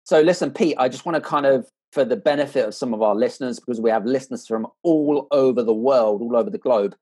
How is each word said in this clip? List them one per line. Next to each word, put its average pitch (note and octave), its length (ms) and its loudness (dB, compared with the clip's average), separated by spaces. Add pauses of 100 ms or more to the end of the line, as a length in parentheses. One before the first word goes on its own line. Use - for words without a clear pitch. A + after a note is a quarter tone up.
So D#3 180 4
listen, D#3+ 300 0
Pete, D#3+ 260 0
I B2+ 100 2
just B2 160 -10
wanna D#3+ 160 -4
kind D3 240 -2
of, C3+ 240 2 (240)
for D3 100 0
the A#2+ 140 0
benefit C#3 480 0
of G#2 100 -6
some B2 200 -4
of G#2+ 80 -4
our G#2 120 4
listeners, A#2+ 460 -2
because A#2+ 180 -6
we A2+ 120 0
have A2 160 0
listeners B2+ 400 -4
from A2+ 200 -4 (180)
all D3+ 480 2
over C3 300 2
the A2+ 120 0
world, A2 480 2
all A#2 120 -4
over A2+ 140 0
the G#2 80 -6
globe, G#2 460 -2